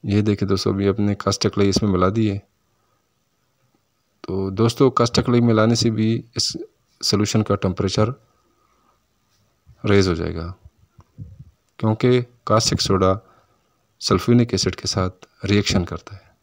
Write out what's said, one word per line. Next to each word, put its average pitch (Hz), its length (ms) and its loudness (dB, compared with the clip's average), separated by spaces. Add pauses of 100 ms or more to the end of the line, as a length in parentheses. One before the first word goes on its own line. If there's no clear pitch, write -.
ये 101 180 2
देखिए 104 280 0
दोस्तों, 98 240 0
अभी 98 140 0
अपने 101 280 0
कास्टिक - 420 -2
लई 101 120 2
इसमें 101 200 0
मिला 92 200 2
दी 107 180 0
है। 101 100 -2 (1900)
तो 98 280 -6
दोस्तों, 117 400 2
कास्टिक 120 380 0
लई 120 120 4
मिलाने 113 340 4
से 117 160 0
भी 110 340 -2 (120)
इस - 200 -4 (440)
सॉल्यूशन 104 400 0
का 104 140 0
टेम्परेचर 98 580 -2 (1700)
रेज 101 220 4
हो 87 80 0
जाएगा, 85 380 -8 (1300)
क्योंकि 123 420 2
कास्टिक - 600 0
सोडा 95 380 2 (800)
सल्फोनिक 117 540 2
एसिड 95 220 -2
के - 120 -10
साथ - 400 -6 (180)
रिएक्शन 98 380 0
करता 85 320 -12
है - 260 -20